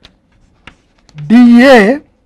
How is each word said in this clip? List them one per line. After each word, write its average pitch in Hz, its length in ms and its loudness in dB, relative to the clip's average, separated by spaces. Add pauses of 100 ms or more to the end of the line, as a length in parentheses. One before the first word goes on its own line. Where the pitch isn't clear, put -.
(1300)
dA 240 720 0 (260)